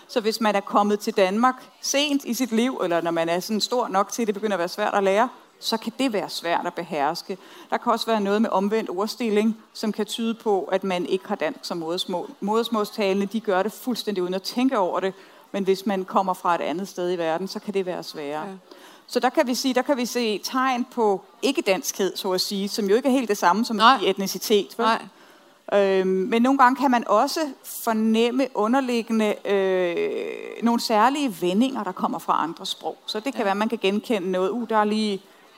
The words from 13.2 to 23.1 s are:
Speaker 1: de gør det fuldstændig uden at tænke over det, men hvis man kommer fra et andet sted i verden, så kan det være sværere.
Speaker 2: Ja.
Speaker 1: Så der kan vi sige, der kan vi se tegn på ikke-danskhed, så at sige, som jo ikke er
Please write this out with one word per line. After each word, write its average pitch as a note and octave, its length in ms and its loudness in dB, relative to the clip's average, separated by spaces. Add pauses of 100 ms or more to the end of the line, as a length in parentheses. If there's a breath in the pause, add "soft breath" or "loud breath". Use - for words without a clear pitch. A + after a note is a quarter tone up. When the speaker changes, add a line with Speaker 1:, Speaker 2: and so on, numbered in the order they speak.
Speaker 1:
de A3 140 -6
gør F#3+ 220 2
det G#3 100 -4
fuldstændig G#3 500 -4
uden F3+ 120 -2
at F#3+ 80 -4
tænke B3+ 360 0
over F3+ 220 0
det, F#3+ 120 -2 (400 loud breath)
men G3 120 -2
hvis F#3+ 220 0
man F#3+ 180 -2
kommer F#3+ 300 0
fra F3+ 200 0
et E3 60 0
andet F3+ 280 -4
sted F3+ 240 -4
i F3+ 60 -2
verden, E3+ 300 -2
så - 100 -10
kan G#3 160 -8
det F#3+ 120 -2
være E3+ 160 -6
sværere. D3+ 440 -8
Speaker 2:
Ja. F#3+ 60 -12 (540 loud breath)
Speaker 1:
Så - 140 -2
der B3+ 80 2
kan C4+ 180 2
vi B3 80 -2
sige, B3+ 200 0
der B3 80 2
kan C#4+ 140 0
vi B3 100 0
se A3 320 -2
tegn B3+ 560 -2
på G#3 260 2 (220)
ikke-danskhed, G3+ 720 0
så G3 160 -4
at F#3 80 0
sige, G3+ 280 -2
som G#3 180 -2
jo G3 100 4
ikke B3+ 120 0
er B3 40 4